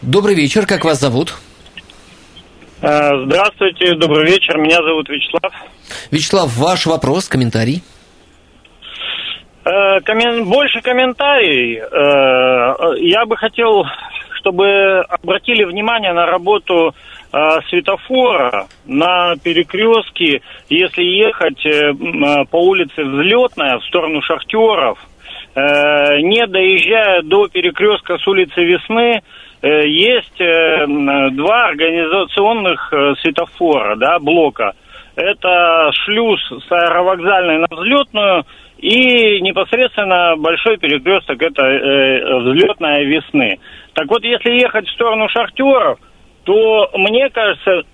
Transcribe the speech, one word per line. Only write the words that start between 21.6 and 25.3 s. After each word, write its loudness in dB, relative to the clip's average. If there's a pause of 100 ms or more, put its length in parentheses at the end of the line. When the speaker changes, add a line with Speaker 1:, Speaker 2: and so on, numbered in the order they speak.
Speaker 2:
э, 2
м, -4
э, 2
по -4
улице 0
Взлетная 0
в -14
сторону -4
Шахтеров, 0 (560)